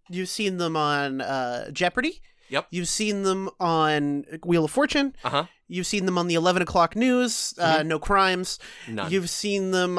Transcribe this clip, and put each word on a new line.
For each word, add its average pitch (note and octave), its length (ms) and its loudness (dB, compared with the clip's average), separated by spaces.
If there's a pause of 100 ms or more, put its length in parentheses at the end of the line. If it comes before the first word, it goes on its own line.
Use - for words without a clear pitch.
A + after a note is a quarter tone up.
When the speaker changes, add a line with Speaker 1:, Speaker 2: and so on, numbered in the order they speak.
Speaker 1:
you've F#3 200 -6
seen G3 280 -2
them E3 200 -2
on, C#3+ 440 0
uh, B2+ 500 -4
Jeopardy. F3+ 500 -2 (280)
Speaker 2:
Yep. C#3 200 -2
Speaker 1:
You've E3+ 180 -4
seen G#3 360 0
them F#3+ 260 0 (100)
on D3+ 680 2 (200)
Wheel E3+ 200 4
of D3+ 60 -2
Fortune. C#4 520 0
Speaker 2:
Uh-huh. C#3+ 220 -2 (220)
Speaker 1:
You've F3+ 200 -6
seen G3 180 0
them F#3 140 2
on F3 80 0
the E3+ 80 0
eleven F3+ 260 4
o'clock E3+ 340 2
news, B3 640 2
uh, D#3+ 220 4
Speaker 2:
Mm-hmm. D#3 80 -2
Speaker 1:
No D#3 100 0
Crimes. F#3 640 2 (280)
Speaker 2:
None. A2 220 -6
Speaker 1:
You've F3 200 0
seen G3+ 420 -2
them F3+ 280 0